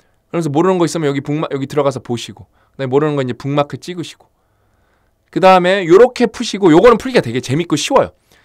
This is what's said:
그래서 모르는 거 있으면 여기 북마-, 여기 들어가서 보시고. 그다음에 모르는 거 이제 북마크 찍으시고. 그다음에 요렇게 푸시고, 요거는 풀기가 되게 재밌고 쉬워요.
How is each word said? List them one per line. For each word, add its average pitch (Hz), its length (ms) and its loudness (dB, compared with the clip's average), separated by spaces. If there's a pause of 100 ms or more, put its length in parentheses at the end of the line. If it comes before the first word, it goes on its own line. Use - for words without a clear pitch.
(300)
그래서 165 180 -4
모르는 175 300 0
거 170 80 2
있으면 156 220 -4
여기 143 120 -4
북마-, 147 320 -6
여기 135 140 -6
들어가서 139 340 -2
보시고. 117 460 -12 (260)
그다음에 135 160 -8
모르는 147 280 0
거 139 60 -2
이제 123 120 -6
북마크 143 440 -4
찍으시고. - 480 -14 (1040)
그다음에 185 560 2
요렇게 233 400 4
푸시고, 202 460 0
요거는 214 260 6
풀기가 247 220 -2
되게 120 200 -6
재밌고 151 360 -4
쉬워요. 202 360 -2 (320)